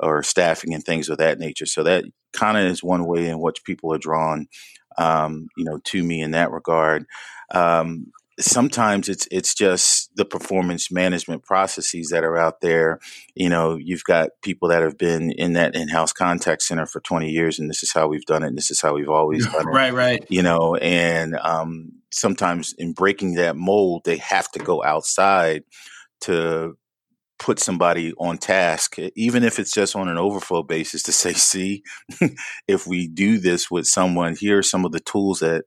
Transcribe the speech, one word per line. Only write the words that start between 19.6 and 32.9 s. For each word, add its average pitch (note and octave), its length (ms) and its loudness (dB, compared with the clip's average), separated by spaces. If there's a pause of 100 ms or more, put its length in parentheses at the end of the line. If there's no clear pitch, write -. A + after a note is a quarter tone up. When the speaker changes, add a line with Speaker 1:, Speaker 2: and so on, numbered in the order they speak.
Speaker 1:
it. - 40 -4
Speaker 2:
Right, C3 220 2
right. B2+ 340 0
Speaker 1:
You F#2 140 2
know, E2+ 340 4
and, E2+ 600 0
um, E2 560 -4 (180)
sometimes F2 680 -2
in E2+ 160 -6
breaking F#2+ 420 0
that E2+ 220 2
mold, F#2 480 2
they E2 140 0
have - 340 -2
to - 60 -10
go - 260 -2
outside D#2+ 800 2 (600)
to E2 540 -2 (600)
put - 220 -2
somebody E2+ 540 0
on E2+ 220 -4
task, F2 640 0
e-, F2 160 -8
even A#2+ 300 2
if A2+ 160 0
it's G2 100 -4
just G2+ 240 0
on F#2+ 140 -4
an E2+ 100 -2
overflow F#2 440 -2
basis D#2+ 420 -6
to - 80 -2
say, - 200 2
"See, F#2+ 520 0 (360)
<laughs> - 460 -2
if F#2+ 180 2
we F2+ 220 -2